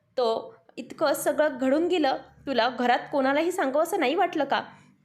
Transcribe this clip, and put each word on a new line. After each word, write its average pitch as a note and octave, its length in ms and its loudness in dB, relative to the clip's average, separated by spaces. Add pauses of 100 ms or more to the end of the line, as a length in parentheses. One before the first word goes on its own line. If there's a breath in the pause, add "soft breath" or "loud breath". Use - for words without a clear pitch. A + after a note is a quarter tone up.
(160)
तो A3+ 380 -2 (220)
इतकं C#4+ 380 -2
सगळं D4 460 0
घडून D4 280 2
गेलं, D#4 280 2 (300)
तुला A#3+ 220 2
घरात A#3+ 440 0
कोणालाही D4 400 2
सांगावं D4+ 300 0
असं F4 180 -2
नाही C4+ 140 0
वाटलं F4 300 0
का?" B3 180 -2 (420 loud breath)